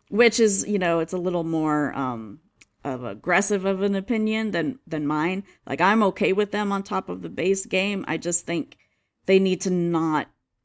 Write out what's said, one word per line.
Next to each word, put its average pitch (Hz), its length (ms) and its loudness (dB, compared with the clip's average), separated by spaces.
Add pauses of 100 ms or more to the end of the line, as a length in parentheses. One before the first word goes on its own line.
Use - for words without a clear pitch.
(100)
which 226 300 4
is, 196 280 4
you 202 100 0
know, 170 220 2
it's 165 120 -4
a 185 60 -2
little 175 260 0
more, 156 520 0
um, 120 440 -6 (440)
of 127 200 -6
aggressive 180 600 0
of 190 180 0
an 202 120 0
opinion 220 560 -2
than, 165 360 -2
than 151 200 -4
mine. 170 380 -2 (220)
Like, 139 140 -4
I'm 208 240 4
okay 190 280 2
with 202 200 0
them 208 200 -2
on 196 100 -2
top 190 260 -4
of 185 140 -8
the 170 60 -10
base 190 380 -2
game. 196 420 -2
I 185 100 -2
just 175 280 -4
think - 300 -4 (500)
they 190 120 6
need 185 240 2
to 185 80 -2
not 165 580 0 (360)